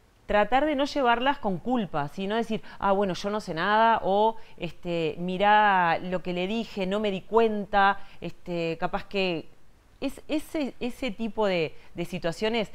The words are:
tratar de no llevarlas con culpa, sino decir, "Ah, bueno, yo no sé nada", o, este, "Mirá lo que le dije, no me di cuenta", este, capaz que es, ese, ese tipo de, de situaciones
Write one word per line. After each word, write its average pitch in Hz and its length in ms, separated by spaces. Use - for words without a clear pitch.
tratar 208 400
de 311 100
no 269 100
llevarlas 262 540
con 196 180
culpa, 175 520
sino 196 260
decir, 220 260
"Ah, 196 140
bueno, 196 240
yo 202 160
no 214 100
sé 185 140
nada", 214 480
o, 208 320
este, 170 600
"Mirá 185 800
lo 180 220
que 180 120
le 175 140
dije, 214 380
no 196 140
me 214 120
di 185 100
cuenta", 202 760
este, 165 580
capaz 180 260
que 185 420
es, 269 260
ese, 302 520
ese 240 320
tipo 214 360
de, 170 280
de 170 100
situaciones 202 680